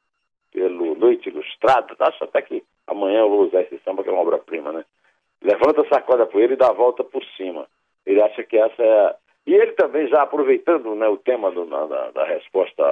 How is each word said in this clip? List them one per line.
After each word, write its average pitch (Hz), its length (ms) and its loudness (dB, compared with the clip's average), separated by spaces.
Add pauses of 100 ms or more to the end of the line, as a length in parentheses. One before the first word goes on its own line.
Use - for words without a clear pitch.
(520)
pelo 87 440 -4
Noite - 340 0
Ilustrada. 113 720 -2
Acho - 240 -2
até - 180 -2
que - 220 -10 (240)
amanhã 101 320 -2
eu 107 100 4
vou 101 140 2
usar 90 180 2
esse - 220 -10
samba, 95 200 -6
que - 60 -6
é - 20 -2
uma 92 100 0
obra-prima, 80 500 -4
né? 80 140 -12 (560)
Levanta, 139 480 2
sacode 127 320 2
a 110 40 4
poeira 120 280 2
e 131 40 -2
dá 127 120 4
a 104 40 0
volta 123 300 0
por - 200 -8 (140)
cima. 85 300 -10 (380)
Ele 101 160 4
acha 110 220 0
que 110 140 -2
essa 113 240 0
é 110 260 6
a, - 80 -2 (300)
e 156 80 0
ele 220 200 4
também, 147 340 0
já 147 160 2
aproveitando, 131 720 0
né, 110 120 0
o 101 100 0
tema 110 340 -2
do, 85 140 -8
na, 73 200 -6
da, 65 260 -6
da 65 140 -4
resposta 85 680 -4